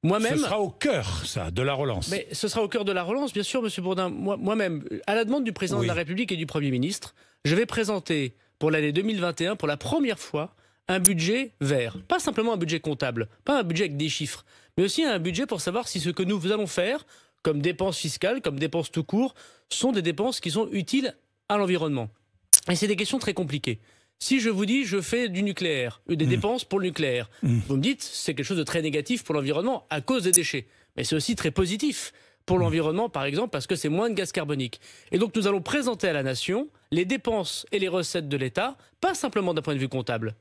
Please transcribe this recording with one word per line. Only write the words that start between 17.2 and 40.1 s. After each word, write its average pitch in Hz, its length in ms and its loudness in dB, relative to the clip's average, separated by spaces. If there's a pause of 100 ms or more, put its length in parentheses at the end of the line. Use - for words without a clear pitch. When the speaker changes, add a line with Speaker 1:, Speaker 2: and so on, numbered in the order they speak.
Speaker 1:
comme 151 180 0
dépenses 175 380 0
fiscales, 196 440 -2
comme 139 180 -2
dépenses 165 320 -2
tout 165 100 0
court, 247 320 2 (360)
sont - 220 2
des 196 100 2
dépenses 180 380 0
qui 175 120 -2
sont 214 180 0
utiles 220 460 0 (320)
à 208 80 2
l'environnement. 160 540 0 (600)
Et 175 60 4
c'est 196 100 0
des 208 100 2
questions 208 220 -2
très 202 160 -2
compliquées. 143 460 -2 (380)
Si 262 220 2
je 226 80 2
vous 202 160 2
dis, 247 220 0
je 190 160 0
fais 233 260 0
du 185 140 -2
nucléaire, 156 680 -2
euh, 165 80 0
des 156 80 2
Speaker 2:
Mm. 131 60 4
Speaker 1:
dépenses 220 340 2
pour 190 160 -2
le 190 60 0
nucléaire, 135 420 0 (140)
Speaker 2:
Mm. 117 160 4 (100)
Speaker 1:
vous 139 80 2
me 135 60 2
dites, 262 200 0
c'est - 320 -6
quelque 135 120 -4
chose 196 100 -2
de 160 60 0
très 170 180 -2
négatif 160 440 -2
pour - 100 -2
l'environnement 151 560 0
à 151 100 -2
cause 254 220 0
des 180 100 4
déchets. 151 360 4 (280)
Mais - 80 -4
c'est 156 100 0
aussi 156 220 0
très 160 140 0
positif 202 640 -2 (320)
pour 180 100 2
Speaker 2:
Mm. 180 60 4
Speaker 1:
l'environnement, 160 480 2
par 139 160 -2
exemple, 175 240 -2
parce 139 160 -6
que 180 100 -2
c'est 151 140 -2
moins 196 180 2
de 220 60 -2
gaz 185 180 -4
carbonique. 143 480 -4 (320)
Et 180 60 4
donc, 208 180 2
nous 208 100 2
allons 202 140 4
présenter 202 480 0
à 165 60 2
la 143 80 2
nation 175 460 -2 (240)
les 170 120 4
dépenses 208 680 -2
et 208 60 2
les 190 100 2
recettes 170 420 -2
de 143 80 0
l'État, 180 400 -2 (240)
pas 381 100 4
simplement 202 400 0
d'un 156 80 0
point 147 140 -2
de 135 60 0
vue 131 100 0
comptable. 113 500 -2